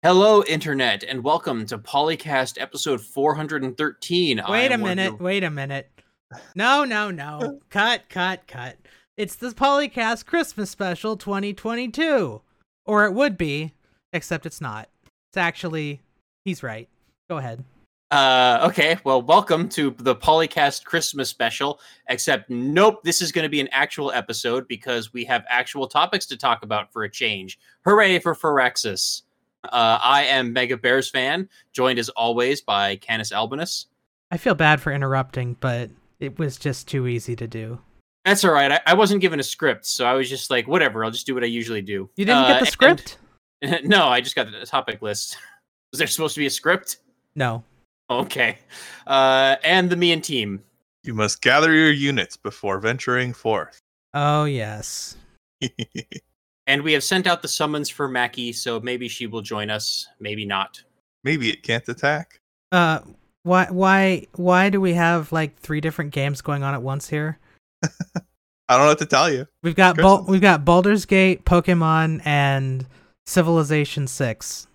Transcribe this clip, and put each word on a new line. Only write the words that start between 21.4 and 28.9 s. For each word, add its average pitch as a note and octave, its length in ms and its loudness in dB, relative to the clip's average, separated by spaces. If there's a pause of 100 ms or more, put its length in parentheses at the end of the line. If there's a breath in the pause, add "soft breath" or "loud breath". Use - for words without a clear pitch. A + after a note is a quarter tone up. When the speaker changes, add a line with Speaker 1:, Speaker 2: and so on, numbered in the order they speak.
Speaker 1:
except B2 400 -2
nope, D3 540 2
this E3+ 180 -2
is E3 100 -4
gonna D#3 160 -2
be D3 140 -2
an C3+ 100 -6
actual C#3 400 -2
episode A#2+ 560 -4
because A#2 460 -6
we A#2+ 120 -8
have A#2 220 -2
actual B2+ 400 -4
topics F3 380 -2
to C3+ 120 -10
talk A#2 260 0
about G#2+ 280 -6
for A2 140 -8
a G2+ 40 -8
change. G2+ 480 -8 (280 soft breath)
Hooray G3 340 4
for E3 160 -2
Phyrexis. B2+ 840 -2 (420)